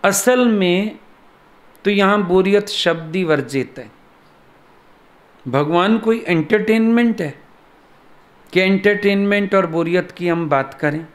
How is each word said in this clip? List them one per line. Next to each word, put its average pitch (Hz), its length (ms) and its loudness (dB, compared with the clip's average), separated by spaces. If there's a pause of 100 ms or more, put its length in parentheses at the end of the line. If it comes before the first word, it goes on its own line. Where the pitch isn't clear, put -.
असल 247 440 2
में 202 520 0 (840)
तो 208 80 0
यहाँ 202 320 2
बोरियत 190 460 2
शब्द 165 460 -4
ही 190 80 -2
वर्जित 135 540 -2
है। 113 140 -18 (1600)
भगवान 170 500 0
कोई 226 300 -2
entertainment 220 960 0
है 147 180 -8 (1120)
कि 180 60 2
एंटरटेनमेंट 202 960 0
और 190 100 2
बोरियत 170 460 -2
की 175 160 -8
हम 165 220 -2
बात 135 240 -2
करें? 156 420 -6